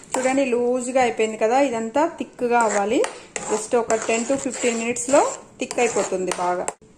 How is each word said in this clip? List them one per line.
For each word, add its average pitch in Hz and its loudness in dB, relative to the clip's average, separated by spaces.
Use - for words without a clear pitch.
చూడండి, 262 2
లూజ్గా 247 0
అయిపోయింది 220 0
కదా, 233 4
ఇదంతా 226 0
థిక్గా 240 -2
అవ్వాలి. 208 0
just - -4
ఒక 226 0
టెన్ 226 0
to 277 2
ఫిఫ్టీన్ 240 -2
మినిట్స్లో 247 2
థిక్ 247 -6
అయిపోతుంది 190 -2
బాగా. 180 -2